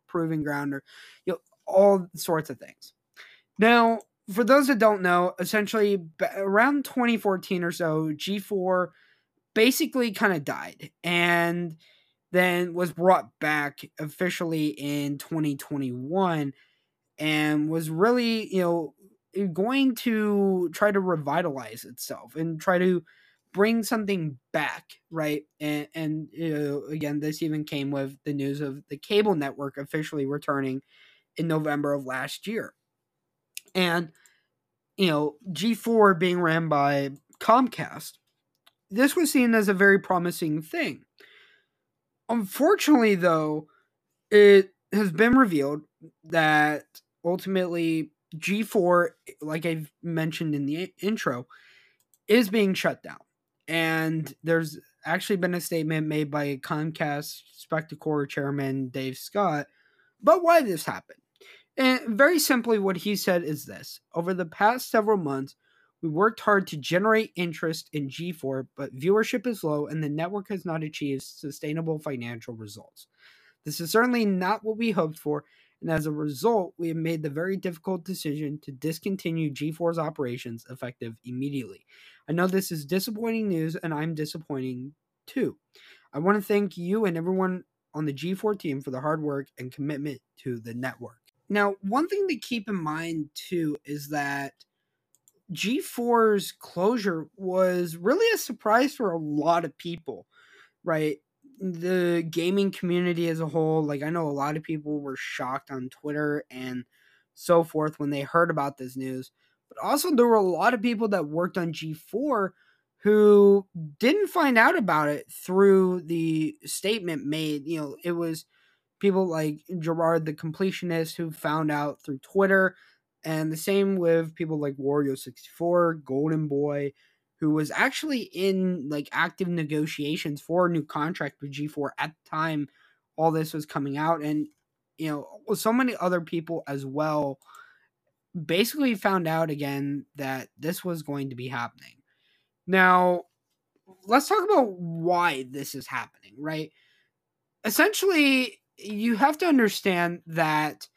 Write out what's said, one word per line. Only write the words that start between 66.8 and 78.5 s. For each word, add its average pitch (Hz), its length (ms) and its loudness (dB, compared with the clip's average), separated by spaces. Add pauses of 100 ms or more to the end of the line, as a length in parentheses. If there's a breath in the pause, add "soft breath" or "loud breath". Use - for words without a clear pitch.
interest 165 560 -6
in 143 160 -4
G 165 220 -8
four, 135 460 -6
but 135 180 -10
viewership 208 520 0
is 226 180 -4
low 151 220 -2
and 156 180 -4
the 143 60 -4
network 180 400 -6
has 190 140 -6
not 160 200 -4
achieved 143 380 -6
sustainable 156 760 -6
financial 120 560 -10
results. 107 540 -18 (560 soft breath)
This 151 160 -8
is 165 100 -6
certainly 240 360 4
not 190 360 0
what 214 140 -4
we 226 160 0
hoped 160 260 0
for, 147 260 -4 (360 soft breath)
and 160 100 -4
as 156 160 0
a 156 60 -2
result, 151 640 0
we 170 100 -4
have 165 100 -4
made 160 240 -2
the 156 80 -6
very 175 260 -4
difficult 180 480 -6
decision 151 580 -6